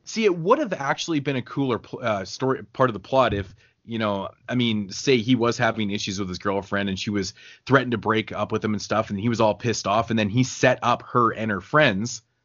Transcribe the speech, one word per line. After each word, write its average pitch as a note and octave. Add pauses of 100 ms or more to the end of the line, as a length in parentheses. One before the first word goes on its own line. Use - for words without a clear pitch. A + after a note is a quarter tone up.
See, A3+
it F3+
would G3
have B3+
actually D3+
been C#3
a B2
cooler B2+
pl-, -
uh, G#2+
story, -
part C3
of A2+
the F#2+
plot B2
if, G2+ (320)
you A2+
know, G2+ (180)
I A#2+
mean, A2
say C3
he A#2+
was A#2
having A2
issues G2+
with G2
his F2+
girlfriend G2
and F#2+
she -
was G2+ (320)
threatened B2+
to A#2
break A2
up G2+
with A2
him G#2+
and G2+
stuff, G#2+
and G2+
he G#2+
was A#2
all G#2+
pissed A2
off, G#2
and A2+
then G#2
he B2+
set B2+
up A#2
her A#2
and A2
her F#2+
friends, B2 (240)